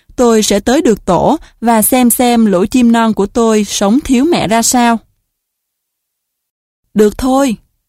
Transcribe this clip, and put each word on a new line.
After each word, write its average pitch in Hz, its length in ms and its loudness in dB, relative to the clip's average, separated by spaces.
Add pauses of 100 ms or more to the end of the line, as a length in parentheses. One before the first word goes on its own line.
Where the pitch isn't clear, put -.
(160)
tôi 226 280 2
sẽ 208 160 0
tới 269 220 -2
được 233 240 0
tổ 175 320 0 (240)
và 226 200 2
xem 247 280 2
xem 240 360 0
lũ 190 260 0
chim 240 200 2
non 226 220 0
của 196 140 -2
tôi 220 360 0
sống 208 400 -2
thiếu 269 280 0
mẹ 175 160 -2
ra 226 140 0
sao." 233 380 0 (1900)
"Được 208 240 0
thôi." 262 400 -2 (320)